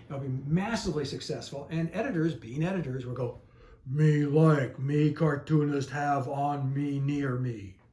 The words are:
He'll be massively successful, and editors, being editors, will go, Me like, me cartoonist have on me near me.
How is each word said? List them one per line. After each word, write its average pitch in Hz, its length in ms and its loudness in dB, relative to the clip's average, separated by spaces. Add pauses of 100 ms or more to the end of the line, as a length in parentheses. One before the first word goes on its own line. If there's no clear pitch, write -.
He'll 147 100 -8
be 135 100 -6 (180)
massively 175 580 0
successful, - 680 -8
and 165 220 -2
editors, 180 420 -2
being 127 300 -6
editors, 135 420 -4
will 123 80 -8
go, 120 260 -6 (460)
Me 147 380 4
like, 147 540 4
me 147 340 2
cartoonist 147 760 2
have 143 380 -2
on 143 440 -2
me 143 280 -2
near 139 360 -2
me. 113 400 -6 (160)